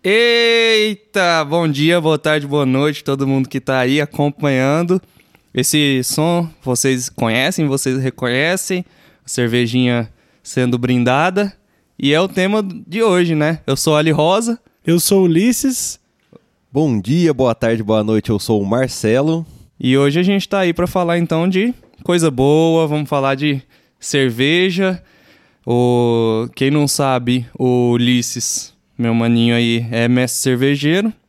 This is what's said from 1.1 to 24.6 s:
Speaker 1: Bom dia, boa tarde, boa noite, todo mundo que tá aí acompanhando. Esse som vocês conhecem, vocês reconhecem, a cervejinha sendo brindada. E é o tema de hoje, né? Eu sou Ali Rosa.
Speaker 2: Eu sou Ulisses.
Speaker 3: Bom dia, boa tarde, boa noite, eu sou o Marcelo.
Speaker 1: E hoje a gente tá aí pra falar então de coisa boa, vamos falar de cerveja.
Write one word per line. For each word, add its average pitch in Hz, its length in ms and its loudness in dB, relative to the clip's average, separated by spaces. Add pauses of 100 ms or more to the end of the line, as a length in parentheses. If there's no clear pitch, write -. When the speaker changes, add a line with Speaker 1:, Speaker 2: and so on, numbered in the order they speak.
Speaker 1:
Bom 165 220 0
dia, 156 340 2
boa 156 180 0
tarde, 151 260 -2
boa 143 200 -2
noite, 143 380 -2
todo 139 240 -2
mundo 135 220 0
que 135 100 -6
tá 131 200 -2
aí 131 220 0
acompanhando. 147 1000 -2 (520)
Esse 139 500 0
som 170 440 0 (140)
vocês 127 480 -2
conhecem, 127 580 -2
vocês 135 320 -2
reconhecem, 143 880 -4 (400)
a - 40 -18
cervejinha 120 840 0 (320)
sendo 123 340 -2
brindada. 131 760 0 (440)
E 143 160 0
é 156 60 2
o 190 80 0
tema 196 340 0
de 190 400 -8
hoje, 180 320 2
né? 156 320 0
Eu 135 120 0
sou 156 180 0
Ali 156 160 2
Rosa. 202 480 0 (260)
Speaker 2:
Eu 170 140 2
sou 190 240 2
Ulisses. 226 760 0 (720)
Speaker 3:
Bom 135 280 2
dia, 151 340 2
boa 123 220 2
tarde, 113 260 0
boa 107 220 0
noite, 107 260 0
eu 107 100 0
sou 107 220 0
o 98 40 -2
Marcelo. 131 800 -2 (340)
Speaker 1:
E 127 180 2
hoje 143 220 2
a 180 40 2
gente 196 240 0
tá 202 120 -2
aí 175 140 0
pra 175 120 -2
falar 175 320 -2
então 170 320 -2
de 208 240 0 (300)
coisa 170 260 2
boa, 156 560 2
vamos 151 240 -4
falar 139 260 0
de 139 260 -2 (380)
cerveja. 170 1000 0 (680)